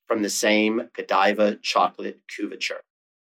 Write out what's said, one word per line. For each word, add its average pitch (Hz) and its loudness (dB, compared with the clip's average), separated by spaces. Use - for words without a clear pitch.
from 110 -2
the 101 0
same 107 2
Godiva 104 2
chocolate 101 -2
couverture. - -8